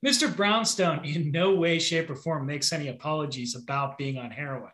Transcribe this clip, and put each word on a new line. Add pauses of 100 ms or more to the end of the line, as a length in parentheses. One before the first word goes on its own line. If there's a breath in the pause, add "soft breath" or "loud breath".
Mister
Brownstone
in
no
way,
shape,
or
form
makes
any
apologies
about
being
on
heroin.